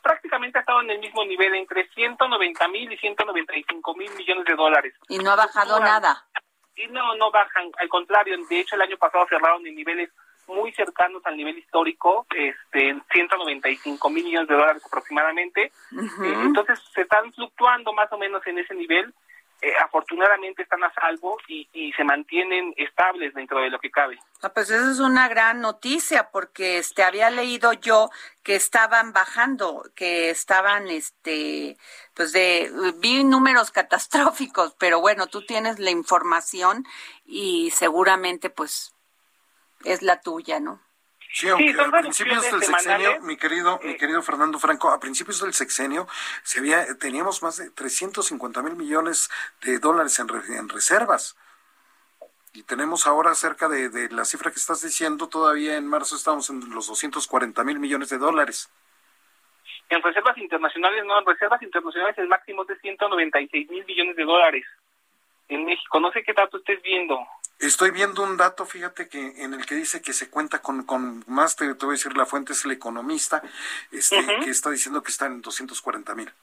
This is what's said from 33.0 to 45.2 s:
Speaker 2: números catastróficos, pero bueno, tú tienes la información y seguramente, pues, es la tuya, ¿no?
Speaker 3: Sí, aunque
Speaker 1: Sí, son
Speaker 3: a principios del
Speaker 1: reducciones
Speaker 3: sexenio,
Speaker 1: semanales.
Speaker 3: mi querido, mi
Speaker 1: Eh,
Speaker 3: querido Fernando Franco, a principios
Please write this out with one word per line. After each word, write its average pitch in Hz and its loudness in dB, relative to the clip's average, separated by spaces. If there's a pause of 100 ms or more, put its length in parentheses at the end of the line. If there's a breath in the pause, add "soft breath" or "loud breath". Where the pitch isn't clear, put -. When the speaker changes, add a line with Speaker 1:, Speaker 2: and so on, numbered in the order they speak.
Speaker 2:
números 262 6
catastróficos, 254 2
pero 170 4
bueno, 196 4
tú 202 -10
tienes 220 -2
la 185 2
información 180 2 (400 loud breath)
y 170 -2
seguramente, 180 2
pues, - -8 (880)
es 180 -2
la 180 4
tuya, 160 -6
¿no? 170 -8 (500)
Speaker 3:
Sí, - -4
aunque 294 6
Speaker 1:
Sí, 285 2
son 285 2
Speaker 3:
a 339 8
principios 247 0
del 240 0
Speaker 1:
reducciones 175 2
Speaker 3:
sexenio, 190 2
Speaker 1:
semanales. 202 2
Speaker 3:
mi 160 -8
querido, 175 0
mi 151 -6
Speaker 1:
Eh, 135 -8
Speaker 3:
querido 160 0
Fernando 151 -2
Franco, 156 2
a 147 2
principios - -6